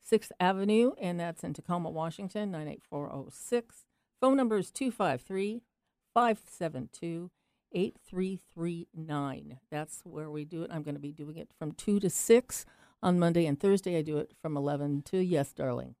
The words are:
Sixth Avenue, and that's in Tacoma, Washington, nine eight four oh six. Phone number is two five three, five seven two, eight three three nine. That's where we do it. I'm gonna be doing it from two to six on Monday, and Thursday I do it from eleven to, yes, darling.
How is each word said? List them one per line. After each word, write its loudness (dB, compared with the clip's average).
Sixth 2
Avenue, 4
and -4
that's -6
in -6
Tacoma, -4
Washington, -6
nine -8
eight -12
four -8
oh -10
six. -6
Phone 6
number 2
is -2
two -2
five 0
three, -4
five 4
seven -6
two, -8
eight 0
three -2
three -6
nine. -6
That's -8
where -10
we -6
do -8
it. -10
I'm -6
gonna -6
be -10
doing -12
it -14
from -6
two 0
to 2
six 4
on 6
Monday, 6
and 2
Thursday 4
I 2
do -2
it -8
from -4
eleven 0
to, 0
yes, 2
darling. -4